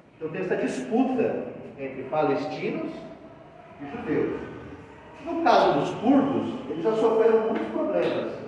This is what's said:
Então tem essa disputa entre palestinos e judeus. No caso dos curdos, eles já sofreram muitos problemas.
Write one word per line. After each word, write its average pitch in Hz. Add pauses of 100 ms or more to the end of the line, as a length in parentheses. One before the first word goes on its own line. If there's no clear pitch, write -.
(180)
Então 160
tem 185
essa 180
disputa - (320)
entre 135
palestinos 156 (920)
e 143
judeus. - (840)
No 339
caso 190
dos -
curdos, - (200)
eles 160
já 220
sofreram 220
muitos -
problemas. - (140)